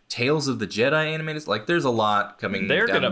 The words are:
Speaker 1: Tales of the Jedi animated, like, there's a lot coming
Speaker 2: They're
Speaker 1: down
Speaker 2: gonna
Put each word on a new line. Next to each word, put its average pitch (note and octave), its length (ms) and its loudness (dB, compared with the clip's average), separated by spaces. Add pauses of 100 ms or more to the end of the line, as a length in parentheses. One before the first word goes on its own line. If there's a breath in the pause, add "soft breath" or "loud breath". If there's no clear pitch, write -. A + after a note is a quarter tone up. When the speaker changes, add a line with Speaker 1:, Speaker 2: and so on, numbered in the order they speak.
(100)
Speaker 1:
Tales C#3 360 0
of A#2+ 140 -2
the G#2 60 -4
Jedi C#3 460 0
animated, D#3 360 -6
like, A2 180 -2
there's E3+ 200 2
a B2+ 40 2
lot G#2+ 480 2
coming G2 300 -2
Speaker 2:
They're F3+ 180 2
Speaker 1:
down F#3+ 160 0
Speaker 2:
gonna A#2+ 100 2